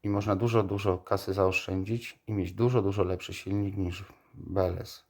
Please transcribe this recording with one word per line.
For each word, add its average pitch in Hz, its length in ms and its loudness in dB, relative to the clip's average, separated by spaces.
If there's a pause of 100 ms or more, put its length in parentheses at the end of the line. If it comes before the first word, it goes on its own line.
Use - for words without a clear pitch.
i 104 60 0
można 101 260 2
dużo, 113 280 4
dużo 98 340 0
kasy 95 360 -2
zaoszczędzić 95 920 0
i 110 60 -4
mieć 90 200 -2
dużo, 120 280 4
dużo 98 220 2
lepszy 90 300 -4
silnik 101 440 -2
niż 95 280 -2 (280)
B 92 280 -4
L 90 180 0
S. - 300 -14